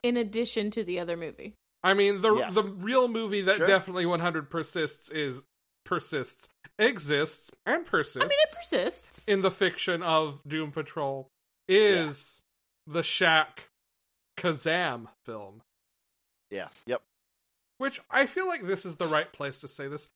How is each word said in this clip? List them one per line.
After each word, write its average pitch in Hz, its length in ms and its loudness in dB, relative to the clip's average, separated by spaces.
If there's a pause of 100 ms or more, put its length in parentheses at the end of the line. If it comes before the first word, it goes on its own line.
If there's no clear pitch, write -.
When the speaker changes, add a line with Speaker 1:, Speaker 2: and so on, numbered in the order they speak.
Speaker 1:
In 240 140 0
addition 220 560 -2
to 220 120 -4
the 175 140 -4
other 170 180 -4
movie. 170 380 -12 (280)
Speaker 2:
I 185 120 6
mean, 202 280 4
the, 214 120 6
Speaker 3:
Yes. 220 200 0
Speaker 2:
the 208 100 4
real 208 440 2
movie 220 340 0
that 190 160 4
Speaker 3:
Sure. 180 80 2
Speaker 2:
definitely 185 400 2
one 170 140 2
hundred 160 300 -2
persists 160 600 -6
is, 143 320 -4 (420)
persists, - 640 -6 (300)
exists, 156 720 0 (140)
and 330 220 -2
persists - 320 -2
Speaker 1:
I 539 100 2
mean, 571 140 2
it 622 140 2
persists. - 720 -6
Speaker 2:
in 196 140 2
the 185 80 4
fiction 175 520 -2
of 156 440 0
Doom 151 260 -6
Patrol 139 560 -6 (400)
Speaker 3:
Yeah. 190 380 6
Speaker 2:
is - 340 -10 (460)
the 156 160 -2
Shaq 160 640 2 (680)
Kazam 156 720 -2 (160)
film. 107 380 -14 (880)
Speaker 3:
Yes. 95 220 -10 (140)
Yep. 123 160 -2 (760)
Speaker 2:
Which, 269 220 -4 (100)
I 269 160 4
feel 370 220 -4
like 285 180 -4
this 185 180 -4
is 175 120 -10
the 180 100 -2
right 156 260 0
place 139 280 -8
to 131 80 -16
say 139 200 -12
this. 147 280 -12